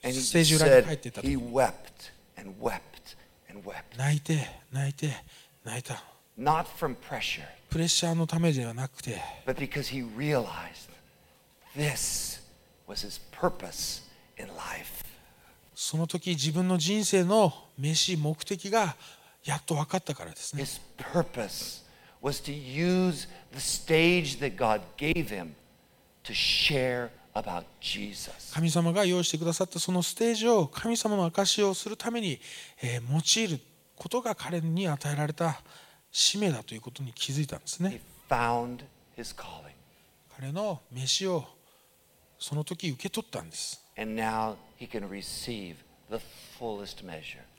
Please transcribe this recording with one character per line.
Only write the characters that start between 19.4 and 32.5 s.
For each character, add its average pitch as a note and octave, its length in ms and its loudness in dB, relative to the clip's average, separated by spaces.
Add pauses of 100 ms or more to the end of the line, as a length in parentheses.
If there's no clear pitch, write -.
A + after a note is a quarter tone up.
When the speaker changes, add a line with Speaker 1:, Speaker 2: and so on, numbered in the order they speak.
Speaker 2:
や D3 120 0
っ D3+ 80 -8
と E3 120 0
分 D3+ 100 0
か F#3+ 120 -2
っ - 20 0
た - 140 -6
か E2+ 100 -12
ら E2 60 -12
で D2+ 60 -16
す - 200 -8
ね。 C#3 80 -2
Speaker 1:
His - 160 -8 (160)
purpose - 840 -2 (380)
was C#3 220 -2
to C#3+ 100 -6
use D#3 760 2 (240)
the C#3 60 -12
stage D#3+ 840 4
that C3 160 -2
God A2 240 4 (160)
gave D3+ 320 0
him F2+ 240 -8 (720)
to - 80 -10
share B2 800 2 (240)
about F#2+ 300 -4 (160)
Jesus. - 720 -8
Speaker 2:
神 D#3+ 180 2
様 E3+ 220 4
が G3+ 120 4
用 F3+ 160 4
意 F3 40 2
し - 60 0
て D#3 80 -2
く D#3+ 60 -4
だ E3 80 2
さ F#3 120 2
っ F3+ 40 -10
た - 100 -8
そ F3+ 140 -2
の F3+ 100 2
ス - 120 -2
テ A#3 180 2
ー - 20 2
ジ A3 140 2
を G#3 180 6
神 A3+ 300 -2
様 G#3+ 200 0
の F3+ 100 2
証 F#3 280 2
し G#3 80 2
を G3 120 4
す - 140 -6
る G#3+ 80 -6
た A#3+ 140 -4
め A#3 100 -2
に、 E3+ 200 -2 (420)